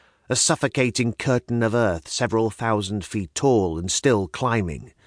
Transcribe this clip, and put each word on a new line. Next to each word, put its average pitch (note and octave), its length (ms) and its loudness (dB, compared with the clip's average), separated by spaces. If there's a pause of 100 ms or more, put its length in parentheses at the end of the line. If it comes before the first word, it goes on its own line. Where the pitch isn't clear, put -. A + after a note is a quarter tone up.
(280)
a B2+ 80 0
suffocating B2+ 800 0
curtain A#2+ 480 -2
of A2 120 2
earth G#2 340 0
several A2+ 420 0
thousand G#2 560 -2
feet G2 280 -6
tall G2 440 2
and F2+ 120 -4
still G#2 380 2
climbing, F#2 640 -4 (140)